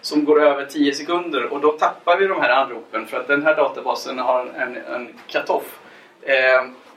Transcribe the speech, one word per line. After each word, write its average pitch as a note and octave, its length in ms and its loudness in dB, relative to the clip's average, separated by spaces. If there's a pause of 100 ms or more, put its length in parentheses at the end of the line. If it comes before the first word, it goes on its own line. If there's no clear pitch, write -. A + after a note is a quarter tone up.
som D3+ 240 0
går D3+ 180 6
över C#3 220 4
tio C#3+ 300 0
sekunder D#3 500 -4
och C#3+ 160 -6
då D3+ 120 4
tappar F3 440 0
vi G3 100 2
de F3+ 140 -2
här B2 100 2
anropen A#2 560 -2
för B2+ 140 -6
att B2+ 60 -8
den C#3+ 160 2
här D#3 140 2
databasen C3 600 -2
har B2+ 220 0
en, B2+ 360 -8
en A#2+ 420 -12 (100)
cut-off. - 500 -4 (440)
Eh, C3 420 4 (320)